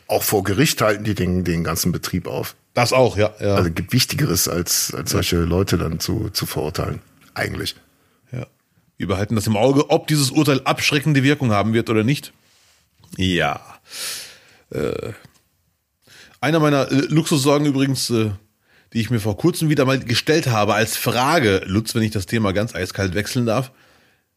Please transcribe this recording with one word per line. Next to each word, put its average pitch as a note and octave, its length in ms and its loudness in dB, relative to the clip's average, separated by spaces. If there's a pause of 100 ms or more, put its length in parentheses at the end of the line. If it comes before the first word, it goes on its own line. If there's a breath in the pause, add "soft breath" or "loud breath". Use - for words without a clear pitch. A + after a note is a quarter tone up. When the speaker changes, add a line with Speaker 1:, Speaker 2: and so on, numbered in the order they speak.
Speaker 1:
Auch G#2 140 0
vor G2 220 2
Gericht G#2 380 0
halten G#2+ 200 2
die G#2+ 140 -2
den, F2+ 260 0
den E2+ 220 0
ganzen E2 260 -2
Betrieb E2 380 -4
auf. - 260 -8 (200)
Speaker 2:
Das A#2+ 180 2
auch, B2 240 4
ja, G#2 240 0
ja. G2+ 160 0
Speaker 1:
Also F2 160 2
gibt E2+ 200 -6
Wichtigeres, B2+ 540 0
als, - 480 -2
als - 160 -6
solche F2 280 0
Leute F2 400 2
dann E2 200 -4
zu, F#2+ 340 -4
zu - 140 -4
verurteilen, - 540 -4 (340)
eigentlich. G#2 400 -6 (560 soft breath)
Speaker 2:
Ja. - 160 -10 (520)
Wir G#2+ 100 -6
behalten G2 260 -2
das G#2+ 140 -2
im G#2+ 80 2
Auge, C#3 340 2
ob D#3+ 160 2
dieses C#3+ 240 0
Urteil C#3+ 320 2
abschreckende D3 600 2
Wirkung C#3 260 2
haben G#2 220 2
wird A2+ 180 0
oder G#2+ 140 2
nicht. C#3 280 -2 (840 soft breath)
Ja. E2+ 440 0 (1120 loud breath)
Äh, - 400 -6 (1300 loud breath)
einer D#3 200 2
meiner, C#3+ 320 2
äh, C#3 160 2
Luxussorgen D3 580 2
übrigens, C3+ 440 0
äh, A2 200 2 (600 soft breath)
die A2+ 80 -2
ich G#2+ 100 -2
mir B2 80 2
vor G2+ 180 -2
kurzem D#3+ 340 0
wieder C#3+ 160 4
mal C3+ 120 2
gestellt D3+ 480 0
habe G#2+ 280 2
als G#2+ 220 0
Frage, B2 720 2
Lutz, G2+ 300 -2
wenn A2+ 60 0
ich G#2+ 100 0
das G2 140 -4
Thema A2 260 0
ganz G2+ 240 -2
eiskalt F#2 380 -4
wechseln G#2 320 -2
darf, A#2+ 260 -2 (640 soft breath)